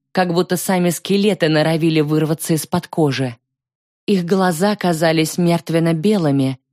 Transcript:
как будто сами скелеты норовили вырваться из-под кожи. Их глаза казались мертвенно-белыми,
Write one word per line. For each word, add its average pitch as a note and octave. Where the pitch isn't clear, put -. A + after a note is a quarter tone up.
как F3+
будто F3+
сами F3+
скелеты G3
норовили D#3
вырваться D#3
из-под E3
кожи. C3
Их F#3
глаза F#3+
казались D#3+
мертвенно-белыми, E3